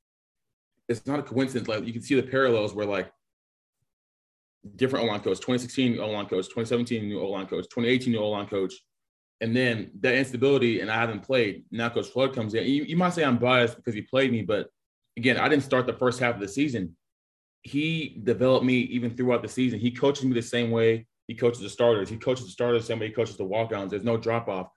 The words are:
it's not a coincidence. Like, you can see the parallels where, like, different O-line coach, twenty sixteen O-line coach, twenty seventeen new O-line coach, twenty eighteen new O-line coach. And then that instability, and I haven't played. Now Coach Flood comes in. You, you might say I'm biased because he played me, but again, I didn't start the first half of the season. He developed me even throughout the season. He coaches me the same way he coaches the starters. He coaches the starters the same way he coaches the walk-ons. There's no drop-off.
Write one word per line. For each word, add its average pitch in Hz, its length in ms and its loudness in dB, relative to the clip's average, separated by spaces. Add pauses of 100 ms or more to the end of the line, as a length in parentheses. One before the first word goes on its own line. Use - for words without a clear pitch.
(880)
it's 110 180 -4
not 143 140 -2
a - 20 -4
coincidence. 127 460 -2
Like, 107 180 -2
you 117 80 -6
can 113 80 -10
see 143 140 0
the 123 60 4
parallels 123 520 2
where, 104 120 -2
like, 95 240 -2 (1700)
different 117 300 0
O-line 104 140 -2
coach, 95 200 0
twenty 127 180 0
sixteen 123 400 0
O-line 104 280 -4
coach, 95 240 -2
twenty 113 160 -4
seventeen 117 420 -2
new 104 120 -4
O-line 95 260 -4
coach, 90 240 -6
twenty 117 180 -2
eighteen 123 240 2
new 110 80 0
O-line 104 260 -2
coach. 98 280 -2 (640)
And 113 140 -2
then 120 360 0 (100)
that 123 140 2
instability, 127 640 2
and 101 100 -4
I 110 40 -2
haven't 113 260 -2
played. 110 500 0
Now 117 200 -2
Coach 117 160 -2
Flood 131 280 0
comes 107 200 -4
in. 107 100 0
You, 139 200 0
you 165 120 -4
might 180 160 2
say 165 120 0
I'm 127 120 4
biased 120 400 4
because - 160 -6
he 104 80 -6
played 131 300 2
me, 113 120 0
but 95 260 0 (480)
again, 120 200 4
I 123 120 2
didn't 143 160 4
start 127 220 2
the 120 60 0
first 127 280 0
half 120 160 2
of 98 40 -8
the 98 80 -4
season. 117 480 -2 (640)
He 156 600 -4
developed 120 420 4
me 127 140 4
even 120 360 -2
throughout 123 280 0
the 107 60 -8
season. 117 320 -2
He 120 100 0
coaches 135 340 0
me 131 80 2
the 117 80 0
same 120 300 -2
way 113 360 4 (200)
he 117 80 -10
coaches 120 260 0
the 98 80 -8
starters. 110 400 2
He 107 80 -8
coaches 127 280 -2
the 92 80 -16
starters 120 300 0
the - 40 -12
same 113 140 -4
way 107 80 -4
he 110 40 -12
coaches 113 240 -2
the 107 80 -4
walk-ons. 101 460 -2
There's 101 140 -4
no 117 120 2
drop-off. 113 600 -2